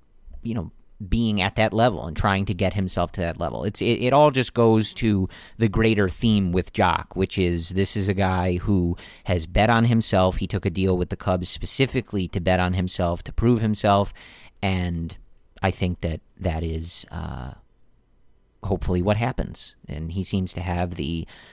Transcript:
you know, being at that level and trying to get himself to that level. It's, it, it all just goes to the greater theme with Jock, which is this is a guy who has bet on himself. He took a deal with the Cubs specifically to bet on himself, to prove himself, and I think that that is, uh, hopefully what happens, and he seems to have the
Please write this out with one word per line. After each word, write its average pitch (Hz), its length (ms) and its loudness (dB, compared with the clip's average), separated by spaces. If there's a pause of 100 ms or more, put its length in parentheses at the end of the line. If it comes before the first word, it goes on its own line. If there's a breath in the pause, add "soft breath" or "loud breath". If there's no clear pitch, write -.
(420)
you 113 140 -6
know, 87 160 -6 (380)
being 110 320 2
at 95 140 0
that 110 180 2
level 110 320 2
and 80 100 -8
trying 98 300 0
to 104 80 -2
get 92 220 0
himself 92 360 -2
to 98 100 -6
that 82 180 -4
level. 64 240 -4
It's, 101 180 -4
it, 110 220 0
it 123 100 2
all 147 160 6
just 131 240 0
goes 110 420 4
to 98 320 2 (300 loud breath)
the 113 100 2
greater 107 400 4
theme 101 440 2
with 90 220 0
Jock, 85 420 0
which 92 240 0
is 85 300 0
this 95 280 -2
is 95 100 0
a 101 60 0
guy 92 440 0
who 87 380 0 (280 loud breath)
has 87 240 -2
bet 101 240 2
on 113 140 4
himself. 107 520 2
He - 80 -2
took - 180 -6
a 98 60 0
deal 92 260 2
with 90 140 -2
the 98 60 -6
Cubs 90 340 -2
specifically 117 800 -2
to - 120 -4
bet 92 200 2
on 90 140 0
himself, 90 500 -2
to - 100 -12
prove 117 280 2
himself, 101 520 2 (480 loud breath)
and 90 560 -2 (460)
I 95 80 2
think 90 300 -2
that 80 200 -4 (180)
that 82 240 -2
is, 82 460 -6
uh, 67 440 -10 (1080)
hopefully 95 400 0
what 101 160 2
happens, - 560 -6 (140)
and 80 240 -8
he 92 120 -4
seems 92 300 -2
to - 80 -8
have 87 340 -4
the 80 300 -6 (280 loud breath)